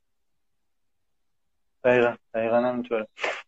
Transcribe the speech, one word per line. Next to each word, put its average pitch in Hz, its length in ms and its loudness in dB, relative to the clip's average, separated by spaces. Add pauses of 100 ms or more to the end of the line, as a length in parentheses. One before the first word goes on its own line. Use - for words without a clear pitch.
(1800)
دقیقاً، 123 300 4 (200)
دقیقاً 113 220 0
همینطوره. 120 500 -2 (420)